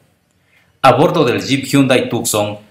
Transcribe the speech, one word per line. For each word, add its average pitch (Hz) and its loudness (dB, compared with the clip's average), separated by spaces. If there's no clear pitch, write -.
A 131 4
bordo 165 2
del 107 0
jeep 131 -4
Hyundai 131 0
Tucson, 107 -4